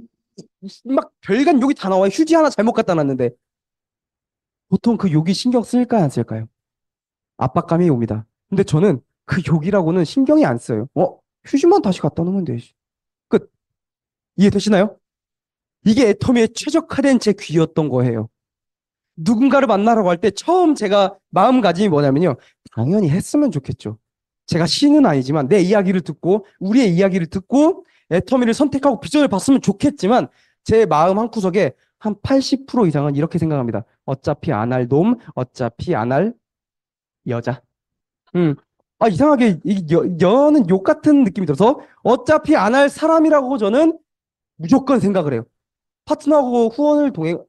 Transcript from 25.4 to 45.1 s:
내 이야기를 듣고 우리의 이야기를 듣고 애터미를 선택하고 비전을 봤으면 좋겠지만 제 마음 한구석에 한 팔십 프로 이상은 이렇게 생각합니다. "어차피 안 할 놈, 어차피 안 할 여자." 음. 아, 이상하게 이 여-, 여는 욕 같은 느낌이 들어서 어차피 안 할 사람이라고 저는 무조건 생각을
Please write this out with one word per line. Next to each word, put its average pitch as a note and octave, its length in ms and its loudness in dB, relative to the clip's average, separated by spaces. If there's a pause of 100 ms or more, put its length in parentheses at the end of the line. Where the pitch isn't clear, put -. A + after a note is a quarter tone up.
내 G3 140 4
이야기를 F#3+ 400 0
듣고 F3 440 -4 (140)
우리의 G3+ 360 2
이야기를 F3 320 0
듣고 C#4+ 580 0 (260)
애터미를 A3+ 420 0
선택하고 C#4 460 0
비전을 D4 280 0
봤으면 G3+ 340 0
좋겠지만 A#3+ 640 0 (360)
제 A3 220 2
마음 E3 320 2
한구석에 G3 560 -2 (240)
한 G#3 240 -6
팔십 C4+ 460 -2
프로 A#3+ 200 0
이상은 D3 280 -2
이렇게 D#3+ 240 -4
생각합니다. B2+ 460 -4 (200)
"어차피 C#3+ 460 -6
안 A#2 220 -2
할 B2+ 140 -2
놈, F3+ 300 0 (180)
어차피 B2+ 600 -6
안 A#2 160 -2
할 F#3+ 220 0 (920)
여자." A#2+ 340 -6 (720)
음. D#3+ 200 0 (440)
아, A#3 80 2
이상하게 A#3 560 2
이 F#3+ 280 -4
여-, - 140 2 (160)
여는 C4+ 480 2
욕 F#3+ 140 0
같은 D4+ 400 2
느낌이 F#3+ 240 -2
들어서 F3 320 2 (240)
어차피 D4+ 520 2
안 G#3 200 2
할 C#4+ 140 4
사람이라고 D4+ 680 2
저는 C4 400 0 (600)
무조건 B3 420 0
생각을 F3+ 340 -2